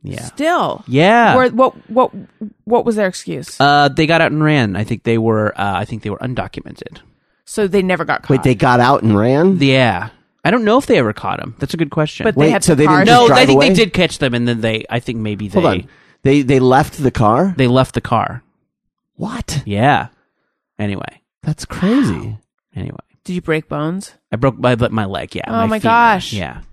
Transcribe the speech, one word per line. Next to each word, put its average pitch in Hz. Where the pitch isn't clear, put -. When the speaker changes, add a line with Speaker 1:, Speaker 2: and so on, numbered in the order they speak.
Speaker 1:
Yeah. 143
Speaker 2:
Still? 302
Speaker 1:
Yeah. 190
Speaker 2:
Where, 254
what, 247
what, 247
what 233
was 226
their 208
excuse? 160
Speaker 1:
Uh, 143
they 143
got 165
out 156
and 151
ran. 135
I 104
think 110
they 117
were, 110
uh, 98
I 104
think 110
they 107
were 101
undocumented. -
Speaker 2:
So 208
they 190
never 180
got -
caught. -
Speaker 3:
Wait, 135
they 127
got 123
out 127
and 107
ran? 147
Speaker 1:
Yeah. 123
I 160
don't 226
know 214
if 277
they 233
ever 110
caught -
'em. 123
That's 139
a 170
good 160
question. -
Speaker 2:
But 208
they 131
Speaker 3:
Wait, 156
Speaker 2:
had 196
Speaker 3:
so 170
Speaker 2:
the 131
Speaker 3:
they 147
didn't 180
Speaker 2:
car 185
Speaker 3:
just 240
Speaker 1:
No, 233
Speaker 3:
drive -
Speaker 1:
I 254
think -
Speaker 3:
away? 277
Speaker 1:
they 190
did 180
catch 175
them, 127
and 120
then 120
they, 110
I 120
think 113
maybe 104
they 95
Speaker 3:
Hold 165
on. -
They, 143
they 131
left 131
the 127
car? 127
Speaker 1:
they 131
left 127
the -
car. 117
Speaker 3:
What? 208
Speaker 1:
Yeah. 104
Anyway. 101
Speaker 3:
That's -
crazy. 151
Speaker 1:
Anyway. -
Speaker 2:
Did 185
you 180
break 156
bones? 156
Speaker 1:
I -
broke 123
my, 127
my 110
leg, 95
yeah. -
Speaker 2:
Oh -
Speaker 1:
My 226
Speaker 2:
my 220
Speaker 1:
femur. 226
Speaker 2:
gosh. 226
Speaker 1:
Yeah. 78